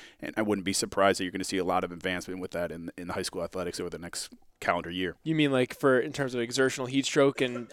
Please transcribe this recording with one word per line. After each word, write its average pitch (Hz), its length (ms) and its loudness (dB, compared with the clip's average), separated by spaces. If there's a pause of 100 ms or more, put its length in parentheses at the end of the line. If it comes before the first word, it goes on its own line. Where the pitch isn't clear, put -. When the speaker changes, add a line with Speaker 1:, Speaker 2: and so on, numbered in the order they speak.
(200)
Speaker 1:
And - 160 -8
I 110 60 2
wouldn't 101 220 0
be 98 80 0
surprised 98 460 4
that 95 60 -2
you're 90 80 -4
gonna 95 100 -4
see 95 160 -2
a 90 60 0
lot 90 180 0
of 90 80 -4
advancement 90 500 -6
with 90 120 -8
that 85 180 -4
in, 85 260 -10
in 87 120 -10
the 90 60 -6
high 95 80 -2
school 90 200 -6
athletics 87 380 -4
over 87 100 -6
the 82 80 -8
next - 340 -10 (280)
calendar 87 280 0
year. 90 360 -2
Speaker 2:
You 160 100 0
mean, 151 160 4
like, 127 260 2
for, 131 220 6
in 139 140 0
terms 131 200 -4
of 123 80 -2
exertional 127 460 0
heat 131 200 0
stroke 139 340 4
and 123 320 -2